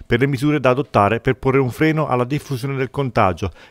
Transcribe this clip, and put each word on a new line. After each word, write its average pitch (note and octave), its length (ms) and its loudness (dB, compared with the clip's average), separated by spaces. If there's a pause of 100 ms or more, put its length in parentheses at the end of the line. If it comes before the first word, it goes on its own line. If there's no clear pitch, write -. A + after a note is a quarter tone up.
per A#2+ 140 0
le C#3 80 2
misure C#3+ 320 0
da B2+ 100 2
adottare A2+ 500 2
per C3 140 0
porre C3 240 0
un C3 140 0
freno D#3 360 0
alla B2 180 0
diffusione C3+ 520 -6
del C3 140 -4
contagio G#2 600 0 (180)